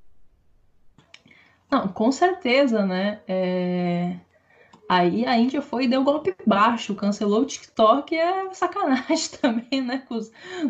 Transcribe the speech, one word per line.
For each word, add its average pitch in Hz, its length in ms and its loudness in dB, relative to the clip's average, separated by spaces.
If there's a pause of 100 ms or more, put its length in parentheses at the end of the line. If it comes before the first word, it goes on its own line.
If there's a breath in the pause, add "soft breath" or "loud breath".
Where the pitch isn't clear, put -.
(1700 soft breath)
Não, 247 180 0
com 220 220 2
certeza, 269 760 2
né? 190 420 -2
É... 180 920 -2 (720 soft breath)
Aí 180 360 2
a 254 140 0
Índia 262 240 0
foi 247 220 -4
e 247 40 2
deu 262 140 2
golpe 302 320 0 (100)
baixo, 214 500 2
cancelou 202 480 0
o 269 40 0
TikTok, 247 680 2
é 381 360 -2
sacanagem 330 800 -2
<laughs> - 100 -18
também, 240 400 -2
né? 262 280 -6
Com 240 80 -6
os 214 160 -8 (360 loud breath)